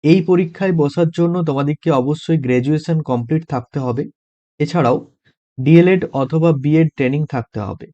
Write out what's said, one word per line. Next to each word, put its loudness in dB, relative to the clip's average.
এই 6
পরীক্ষায় 0
বসার 0
জন্য 0
তোমাদেরকে -2
অবশ্যই -2
গ্র্যাজুয়েশন -2
কমপ্লিট -4
থাকতে -6
হবে। -4
এছাড়াও 0
ডিএলএড 6
অথবা 0
বিএড 2
ট্রেনিং -2
থাকতে -8
হবে। -10